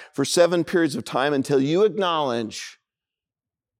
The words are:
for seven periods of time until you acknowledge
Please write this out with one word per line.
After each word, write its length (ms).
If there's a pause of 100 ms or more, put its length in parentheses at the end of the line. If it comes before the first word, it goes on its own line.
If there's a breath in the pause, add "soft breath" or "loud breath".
(120)
for 140
seven 400
periods 300
of 100
time 280
until 280
you 220
acknowledge 920 (1040)